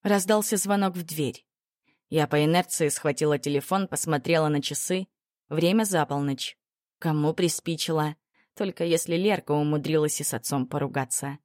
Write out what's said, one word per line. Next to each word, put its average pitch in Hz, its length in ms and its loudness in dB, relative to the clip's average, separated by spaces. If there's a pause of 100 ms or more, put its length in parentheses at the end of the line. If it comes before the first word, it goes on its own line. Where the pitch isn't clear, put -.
Раздался 208 540 2
звонок 196 400 0
в 170 80 -6
дверь. 151 400 -6 (640)
Я 151 180 2
по 147 160 2
инерции 165 460 2
схватила 147 500 0
телефон, 151 500 -2
посмотрела 156 600 0
на 147 140 0
часы. 185 440 -4 (420)
Время 180 360 2
за 180 200 2
полночь. 143 540 -4 (400)
Кому 156 340 0
приспичило? 160 840 -2 (380)
Только 190 300 -4
если 170 320 2
Лерка 185 360 0
умудрилась 151 680 0
и 147 40 -6
с - 100 -4
отцом 127 320 -2
поругаться. 139 800 -4